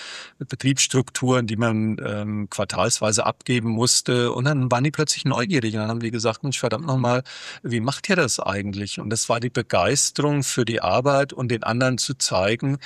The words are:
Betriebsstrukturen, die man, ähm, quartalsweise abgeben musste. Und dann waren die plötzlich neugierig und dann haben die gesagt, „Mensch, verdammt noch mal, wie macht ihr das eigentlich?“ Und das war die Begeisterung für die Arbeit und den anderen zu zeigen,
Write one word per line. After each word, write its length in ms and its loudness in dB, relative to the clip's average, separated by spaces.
Betriebsstrukturen, 1080 0
die 100 -2
man, 460 2
ähm, 460 -4
quartalsweise 760 0
abgeben 440 0
musste. 600 2
Und 140 -2
dann 260 2
waren 120 4
die 80 2
plötzlich 340 -2
neugierig 480 0
und 80 -2
dann 80 -2
haben 100 -2
die 120 -4
gesagt, 320 -2
„Mensch, 160 -4
verdammt 260 -2
noch 120 0
mal, 260 2
wie 160 -2
macht 300 -2
ihr 60 2
das 240 2
eigentlich?“ 600 -4
Und 100 -8
das 200 -2
war 100 0
die 100 -2
Begeisterung 920 2
für 220 0
die 160 -2
Arbeit 520 2
und 160 -4
den 140 -2
anderen 340 2
zu 180 -4
zeigen, 720 0